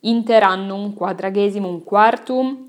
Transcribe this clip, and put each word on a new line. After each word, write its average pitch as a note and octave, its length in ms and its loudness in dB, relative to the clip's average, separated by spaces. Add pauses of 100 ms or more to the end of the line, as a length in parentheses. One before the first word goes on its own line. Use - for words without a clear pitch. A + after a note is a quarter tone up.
inter A3+ 420 4
annum G3 500 -2
quadragesimum G3 880 -4
quartum B3+ 720 0 (120)